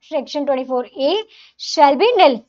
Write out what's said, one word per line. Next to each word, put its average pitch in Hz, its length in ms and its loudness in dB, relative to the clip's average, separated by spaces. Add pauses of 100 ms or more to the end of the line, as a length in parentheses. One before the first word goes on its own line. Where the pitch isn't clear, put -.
(120)
section 294 340 -6
twenty 269 240 -4
four 247 140 -4 (260)
A 370 80 0 (520)
shall 285 340 2
be 480 80 2 (100)
nil। 277 160 4 (120)